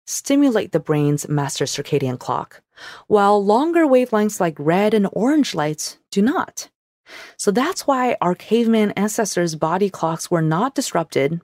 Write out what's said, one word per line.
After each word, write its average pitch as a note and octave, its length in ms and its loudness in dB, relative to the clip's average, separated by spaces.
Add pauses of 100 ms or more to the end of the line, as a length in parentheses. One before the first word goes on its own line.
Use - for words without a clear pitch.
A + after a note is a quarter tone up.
stimulate C#4 680 0
the D#3+ 80 2
brain's D3 480 0
master D3 360 -2
circadian C#3 540 -4
clock, - 420 -6 (460)
while G3+ 360 4
longer D#4 440 2
wavelengths B3 520 2
like E3+ 200 -2
red F#3 360 2
and G3+ 180 2
orange C4+ 420 0
lights D3+ 440 -4 (120)
do G3+ 100 0
not. C4+ 480 -2 (680)
So - 140 0
that's C4 360 -2
why B3+ 340 2
our F3+ 140 0
caveman A3 580 2
ancestors' G3 640 -2
body E3+ 340 0
clocks E3 420 -6
were E3 120 2
not D#3+ 320 0
disrupted E3 680 -2